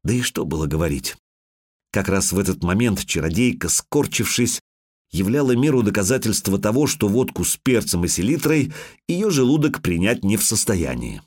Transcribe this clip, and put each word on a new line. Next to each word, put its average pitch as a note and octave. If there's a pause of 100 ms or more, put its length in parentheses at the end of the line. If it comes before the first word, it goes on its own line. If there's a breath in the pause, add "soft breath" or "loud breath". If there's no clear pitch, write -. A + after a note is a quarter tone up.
Да A2+
и B2
что -
было D#2
говорить? D2+ (720)
Как G2
раз F#2+
в F#2
этот G2
момент G2
чародейка, E2
скорчившись, - (500)
являла B2
миру C3
доказательство G2+
того, B2
что -
водку G2
с -
перцем G2+
и -
селитрой D3+ (360 loud breath)
её G#3
желудок D3
принять F2+
не G2+
в G#2+
состоянии. C2